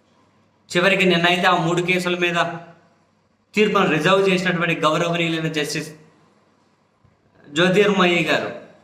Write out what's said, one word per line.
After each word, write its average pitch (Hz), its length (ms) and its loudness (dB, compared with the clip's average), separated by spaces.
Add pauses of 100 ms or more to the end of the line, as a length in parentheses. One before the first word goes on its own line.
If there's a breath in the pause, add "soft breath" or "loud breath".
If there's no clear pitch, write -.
(760)
చివరికి 190 300 2
నిన్నైతే 175 360 2
ఆ 185 140 2
మూడు 170 260 -2
కేసుల 180 360 -2
మీద 175 160 -2 (1200)
తీర్పును 196 360 2
రిజర్వ్ 190 380 2
చేసినటువంటి 170 520 -2
గౌరవనీయులైన 165 720 -2
జస్టిస్ 151 400 -6 (1600)
జ్యోతిర్మయి 180 720 2
గారు 139 440 -4 (160)